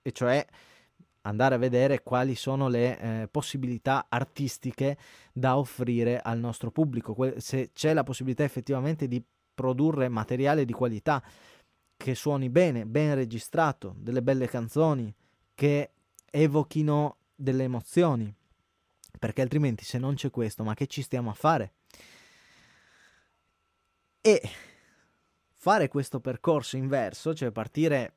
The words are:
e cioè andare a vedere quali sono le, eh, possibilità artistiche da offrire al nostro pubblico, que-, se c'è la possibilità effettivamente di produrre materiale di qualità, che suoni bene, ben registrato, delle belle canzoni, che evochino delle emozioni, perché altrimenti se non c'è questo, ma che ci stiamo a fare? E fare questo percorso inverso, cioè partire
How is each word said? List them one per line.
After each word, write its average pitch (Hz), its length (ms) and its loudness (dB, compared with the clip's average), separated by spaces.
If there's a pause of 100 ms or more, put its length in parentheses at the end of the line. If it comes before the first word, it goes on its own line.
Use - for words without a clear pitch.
e 127 120 -6
cioè 127 320 2 (760)
andare 120 320 2
a - 20 0
vedere 127 460 2
quali 127 320 0
sono 135 340 -2
le, 120 300 2
eh, 110 280 -4
possibilità 135 800 -2
artistiche 135 920 -4 (360)
da 131 240 2
offrire 120 640 0
al 117 180 -4
nostro 117 320 -6
pubblico, 123 420 -2
que-, 127 280 -2
se 131 320 -4
c'è 156 200 0
la 151 100 2
possibilità 131 420 -2
effettivamente 139 640 -2
di 120 120 -2 (320)
produrre 131 540 2
materiale 127 560 0
di 120 80 -2
qualità, 123 500 0 (800)
che 127 140 -2
suoni 135 340 -2
bene, 127 360 2
ben 143 280 0
registrato, 127 840 -2
delle 120 260 -2
belle 131 240 2
canzoni, 123 680 0 (400)
che 143 380 0 (380)
evochino 147 880 2 (180)
delle 131 280 0
emozioni, 127 680 0 (840)
perché 113 220 -2
altrimenti 131 440 0
se 120 140 -6
non 135 160 -2
c'è 135 160 -4
questo, 110 320 -4
ma 107 100 -2
che 139 140 -4
ci 139 160 -8
stiamo 120 260 -4
a 107 40 -6
fare? 147 400 0 (2500)
E 214 220 6 (1120)
fare 180 340 2
questo 139 320 -4
percorso 131 560 -2
inverso, 131 600 -2
cioè 127 160 -4
partire 135 640 -2